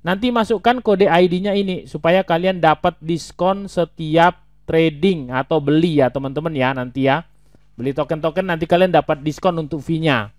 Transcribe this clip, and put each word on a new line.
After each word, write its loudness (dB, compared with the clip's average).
Nanti -2
masukkan 0
kode 2
I 6
D-nya -2
ini -6
supaya 0
kalian -2
dapat 2
diskon -4
setiap 0
trading 0
atau -2
beli 2
ya, 4
teman-teman -6
ya, 0
nanti -2
ya. 0
Beli -6
token-token -4
nanti -4
kalian 4
dapat 0
diskon -2
untuk -8
fee-nya. -2